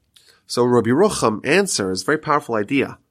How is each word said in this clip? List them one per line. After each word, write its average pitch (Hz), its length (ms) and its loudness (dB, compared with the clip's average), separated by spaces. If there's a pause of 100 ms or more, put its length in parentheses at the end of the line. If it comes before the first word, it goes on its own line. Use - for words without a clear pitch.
(460)
So - 180 -2
Rabbi 120 260 2
Yerucham 131 540 0
answers, 120 600 -2
very 151 140 0
powerful 147 360 -2
idea. 113 440 -2 (120)